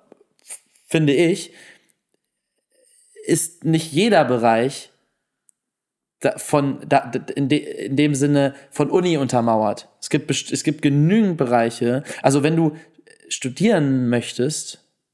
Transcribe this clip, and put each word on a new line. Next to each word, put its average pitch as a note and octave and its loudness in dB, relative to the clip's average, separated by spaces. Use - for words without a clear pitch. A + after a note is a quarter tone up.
finde D#3 2
ich, E3+ 0
ist - -4
nicht D#3+ -2
jeder F3+ 4
Bereich A#2+ 0
da, - -2
von, C#3+ -2
da, C#3 2
d-, B2 -8
in C#3 -2
de-, C3 -4
in C3 -6
dem D3 2
Sinne C#3 0
von C#3+ -2
Uni F3+ 2
untermauert. A#2 0
Es - -12
gibt D#3 -2
best-, - -4
es - -4
gibt D#3 -2
genügend E3 2
Bereiche. A#2+ 0
Also C#3 2
wenn D#3+ 2
du D#3+ 0
studieren C3+ 0
möchtest, A#2+ -4